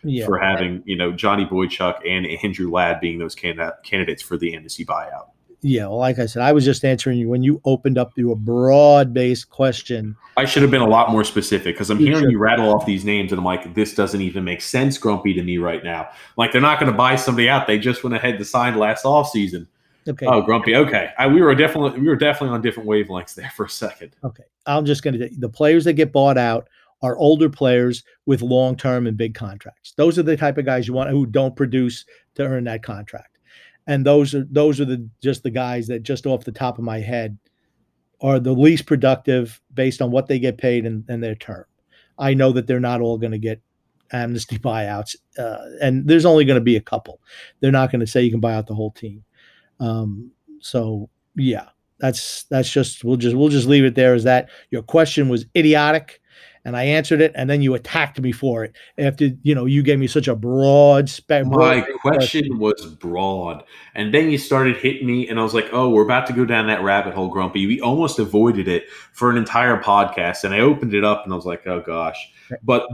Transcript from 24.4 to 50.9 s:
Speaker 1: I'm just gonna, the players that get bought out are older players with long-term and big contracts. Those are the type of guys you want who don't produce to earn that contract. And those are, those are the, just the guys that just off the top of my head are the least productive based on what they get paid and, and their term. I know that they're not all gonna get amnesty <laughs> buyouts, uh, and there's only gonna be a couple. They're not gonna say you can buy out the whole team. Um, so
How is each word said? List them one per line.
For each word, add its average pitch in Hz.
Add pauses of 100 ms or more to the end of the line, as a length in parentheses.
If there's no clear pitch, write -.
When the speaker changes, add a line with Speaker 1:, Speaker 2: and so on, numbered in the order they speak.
Speaker 1:
I'm 147
just 143
gonna, 123 (100)
the 120
players 151
that 170
get 147
bought 139
out 117 (360)
are 127
older 156
players 123 (240)
with 131
long-term 127
and 110
big 113
contracts. -
Those 160
are 170
the 151
type 143
of 143
guys 127
you 123
want 135
who 139
don't 131
produce 127 (300)
to 143
earn 131
that 113
contract. - (600)
And 139
those 143
are, 135
those 143
are 143
the, 123 (120)
just 131
the 123
guys 123
that 117
just 135
off 131
the 117
top 123
of 117
my 113
head 110 (840)
are 135
the 127
least 151
productive 131 (140)
based 131
on 123
what 131
they 135
get 120
paid 120
and, 110
and 117
their 113
term. - (520)
I 135
know 135
that 123
they're 123
not 123
all 117
gonna 110
get 110 (520)
amnesty 120
<laughs> -
buyouts, 107 (200)
uh, 113 (220)
and 135
there's 160
only 156
gonna 131
be 113
a 107
couple. - (400)
They're 135
not 131
gonna 117
say 123
you 120
can 113
buy 113
out 110
the 110
whole 107
team. 104 (560)
Um, 113 (300)
so 110 (240)